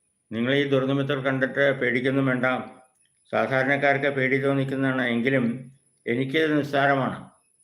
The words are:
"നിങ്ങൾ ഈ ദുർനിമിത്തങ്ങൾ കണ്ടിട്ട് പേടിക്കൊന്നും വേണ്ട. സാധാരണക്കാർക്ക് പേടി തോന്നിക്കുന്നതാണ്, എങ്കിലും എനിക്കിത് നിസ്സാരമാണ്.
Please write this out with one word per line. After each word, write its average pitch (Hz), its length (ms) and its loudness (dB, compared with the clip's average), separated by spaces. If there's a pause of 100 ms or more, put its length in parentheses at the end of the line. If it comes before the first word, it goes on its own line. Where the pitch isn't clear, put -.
(320)
"നിങ്ങൾ 120 220 0
ഈ 143 140 0
ദുർനിമിത്തങ്ങൾ 139 540 0
കണ്ടിട്ട് 135 580 0
പേടിക്കൊന്നും 131 460 0
വേണ്ട. 127 180 0 (880)
സാധാരണക്കാർക്ക് 135 760 2
പേടി 135 320 0
തോന്നിക്കുന്നതാണ്, 135 640 0
എങ്കിലും 120 680 -2 (340)
എനിക്കിത് 135 520 0
നിസ്സാരമാണ്. 139 720 0 (340)